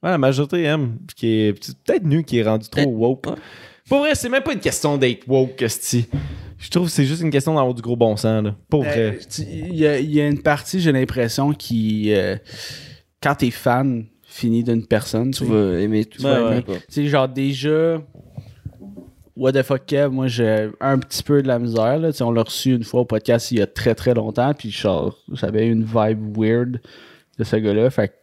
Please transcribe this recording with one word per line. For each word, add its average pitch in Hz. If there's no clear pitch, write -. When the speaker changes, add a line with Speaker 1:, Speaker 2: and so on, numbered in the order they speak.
Speaker 1:
Ouais, 170
la 180
majorité 143
aime, 147
qui -
est, 107
c'est -
peut-être 320
nous 160
qui 123
est 113
rendu 110
trop -
Speaker 2:
Peut-être. 139
Speaker 1:
woke. 117
Speaker 2:
Ouais. -
Speaker 1:
Pour 277
vrai, 294
c'est -
même 269
pas 311
une 196
question 147
d'être 127
woke, 131
esti. 120
Je -
trouve 175
que 160
c'est 143
juste 156
une 160
question 139
d'avoir 127
du 117
gros 117
bon 117
sens, 110
là. 104
Pour 147
Speaker 3:
Ben, 147
Speaker 1:
vrai. 92
Speaker 3:
tu, -
il 165
y 156
a, 147
il 151
y 147
a 147
une 143
partie, 147
j'ai 165
l'impression, 131
qui, 107
euh, 95
quand 143
t'es 123
fan 123
fini 117
d'une 113
personne, 117
Speaker 2:
Tu 131
Speaker 3:
tu 131
sais. 120
Speaker 2:
vas 98
aimer 107
tout -
Speaker 1:
Ouais, 139
Speaker 2:
faire, 123
Speaker 1:
ouais. 117
Speaker 2:
peu 117
importe. 90
Speaker 3:
Tu -
sais, 147
genre, 139
déjà, 143
What 131
the 135
fuck, 131
Kev, 143
moi, 131
j'ai 110
un 135
petit -
peu 143
de 135
la 123
misère, 117
là. 160
Tu 143
sais, 135
on 117
l'a 113
reçu -
une 117
fois 123
au 120
podcast 117
il 120
y -
a 98
très, 113
très 123
longtemps, 120
puis 117
genre, 92
j'avais 110
une 113
vibe 110
weird 120
de 113
ce 113
gars-là, 110
fait 107
que -